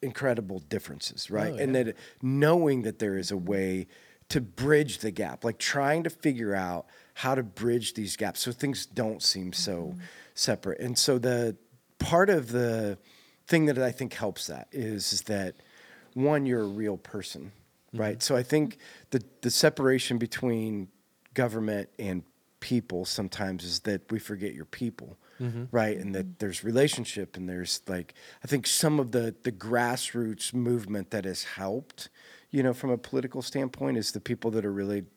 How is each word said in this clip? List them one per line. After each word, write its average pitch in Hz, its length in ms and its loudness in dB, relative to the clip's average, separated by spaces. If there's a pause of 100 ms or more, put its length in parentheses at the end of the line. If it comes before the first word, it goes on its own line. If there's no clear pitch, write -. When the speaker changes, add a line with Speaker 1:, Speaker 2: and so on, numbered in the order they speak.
Speaker 1:
incredible 117 600 -2
differences, - 680 -8
right? 107 220 0
Speaker 2:
Oh, 127 60 -4
Speaker 1:
And 135 160 2
Speaker 2:
yeah. 127 100 4
Speaker 1:
that 113 120 -4 (260)
knowing 143 600 6
that 107 180 -4
there 98 180 0
is 92 120 -4
a 101 60 -2
way 92 500 0 (440)
to 151 100 2
bridge 139 580 2
the 107 120 -2
gap, 85 340 -6
like, 117 140 0
trying 143 460 2
to 165 60 0
figure 117 440 0
out 90 320 -2 (280)
how 131 200 2
to 131 80 2
bridge 113 500 0
these 104 240 -4
gaps 101 240 -2
so 123 120 -2
things 135 340 -2
don't 110 360 -2
seem 90 300 0
so 87 400 -2
Speaker 3:
Mm-hmm. - 80 -10 (340)
Speaker 1:
separate. - 460 0
And 123 180 -4
so 135 200 4
the 120 360 2 (440)
part 170 320 6
of 139 220 2
the 113 440 0 (500)
thing 160 200 6
that 139 120 4
I 123 140 2
think - 220 -6
helps 101 320 -4
that 67 260 -10
is, 110 400 -2
is 95 100 -2
that, 98 340 -2 (580)
one, 139 320 2
you're 123 160 2
a 104 40 0
real 101 300 -2
person, 95 560 -10 (360)
Speaker 2:
Mm-hmm. 117 120 -10
Speaker 1:
right? 107 220 -2
So 139 140 2
I 123 60 4
think 147 360 2 (320)
the, 131 120 2 (200)
the 120 80 2
separation 131 680 4
between 110 720 -2 (460)
government 107 640 0
and 92 240 -2 (380)
people 92 440 0
sometimes 95 580 -4
is 87 180 -4
that 101 300 -4
we 110 80 -2
forget 101 360 -8
your 76 100 -12
people, - 540 -8 (220)
Speaker 2:
Mm-hmm. 120 320 -4
Speaker 1:
right? 107 260 2
And 98 160 -6
that 95 120 -2
Speaker 3:
Mm-hmm. 90 120 -10
Speaker 1:
there's 95 260 -4
relationship 113 720 0
and 92 120 -6
there's, 90 400 -4
like, 90 260 -4 (300)
I - 20 -10
think 135 220 2
some 151 320 4
of 123 120 0
the, 113 300 2
the 123 100 0
grassroots 117 1000 0
movement 113 560 0
that 101 140 -2
has 92 200 -4
helped, - 640 -6 (420)
you 139 120 2
know, 127 100 4
from 127 180 -2
a 123 80 2
political 127 440 -4
standpoint 135 560 -2
is 107 140 -2
the 107 80 -6
people 117 320 -2
that 107 120 0
are 101 80 0
really 101 320 -2 (120)